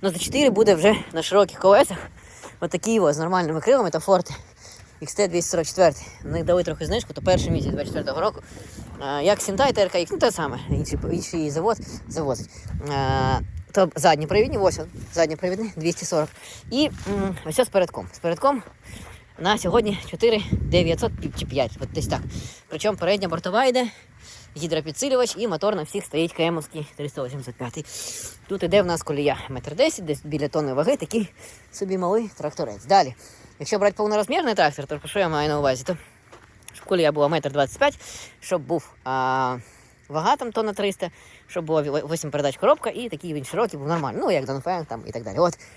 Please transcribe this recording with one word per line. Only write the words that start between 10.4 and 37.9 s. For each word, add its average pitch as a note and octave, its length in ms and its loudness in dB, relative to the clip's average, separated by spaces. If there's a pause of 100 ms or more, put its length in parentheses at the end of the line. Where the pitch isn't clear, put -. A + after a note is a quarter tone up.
інший, - 280 -2 (140)
інший D#3+ 380 -4
завод F3 260 0 (320)
завозить. D#3+ 420 -4 (400)
А, C3+ 480 2 (340)
то F#3 240 6
задні D#3 300 4
привідні, G#3 320 2
ось F#3+ 200 4
він, D#3+ 80 -6 (260)
задні D#3 240 2
привідні, F#3+ 400 -4
двісті E3+ 280 -2
сорок. D#3 240 0 (420)
І, C#4 200 2 (180)
м, G3 280 -2 (100)
ось D#3 140 0
з B3 80 4
передком. E3 440 0
З - 60 -20
передком G#3+ 440 0 (760)
на G3 200 2
сьогодні G#3 480 2
чотири G#3+ 360 2 (100)
дев'ятсот F3 600 0 (260)
чи - 80 -4
п'ять, B2+ 360 -2
от B2 100 -10
десь D3+ 140 -4
так. C3+ 140 -2 (480)
Причому F#3+ 300 -2
передня F#3+ 300 0
бортова F3+ 360 0
йде, B3 240 2 (680)
гідропідсилювач E3 840 0
і A3+ 100 -2
мотор G3 280 0
на D#3+ 60 -4
всіх G3 220 -6
стоїть E3 280 -2
К - 100 -2
М-овський D#3+ 440 -2 (100)
триста C#3+ 280 -8
вісімдесят B2+ 300 -10
п'ятий. B2+ 300 -10 (640)
Тут G3 160 -4
іде F#3 200 6
в F3+ 40 2
нас E3+ 160 -2
колія C#3+ 360 0 (100)
метр C3 260 -8
десять, A#3+ 300 0
десь D3+ 200 -4
біля D3 240 -2
тонни D3 240 -2
ваги, F3 240 2
такий G3+ 360 -4 (400)
собі F#3+ 260 -4
малий G3 400 0
тракторець. A#2+ 460 -8
Далі, C3+ 300 4 (440)
якщо G3 200 -2
брати G3+ 180 2
повнорозмірний G#3+ 580 0
трактор, D3 320 2
то D3 120 -6
про D#3 100 -12
що - 100 -4
я F3+ 100 2
маю D3+ 200 0
на D3 100 0
увазі? C3 260 0
То F3+ 120 -2 (760)
щоб - 140 -18
колія E3 260 2
була D3 160 2
метр C#3+ 240 0
двадцять C#3 260 0
п'ять, C#4 200 2 (420)